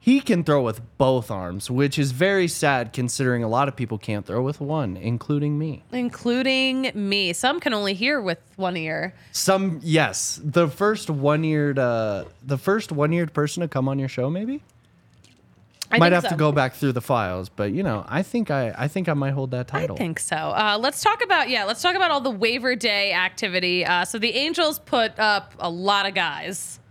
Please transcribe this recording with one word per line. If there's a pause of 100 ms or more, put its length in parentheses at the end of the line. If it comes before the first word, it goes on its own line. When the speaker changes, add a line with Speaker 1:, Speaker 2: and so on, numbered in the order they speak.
Speaker 1:
He
can
throw
with (160)
both
arms,
which
is
very
sad
considering
a
lot
of
people
can't
throw
with
one,
including
me.
Speaker 2:
Including
me.
Some
can
only
hear
with (180)
one
ear. (200)
Speaker 1:
Some,
yes.
The
first
one-eared,
uh, (180)
the
first
one-eared
person
to
come
on
your
show,
maybe? (1300)
Speaker 2:
I
Speaker 1:
Might
Speaker 2:
think
Speaker 1:
have
to
Speaker 2:
so.
Speaker 1:
go
back
through
the
files,
but,
you
know,
I
think
I,
I
think
I
might
hold
that
Speaker 2:
I
Speaker 1:
title.
Speaker 2:
think
so.
Uh,
let's
talk
about,
yeah,
let's
talk
about
all
the
waiver
day
activity.
Uh,
so
the
Angels
put
up
a
lot
of
guys. (120)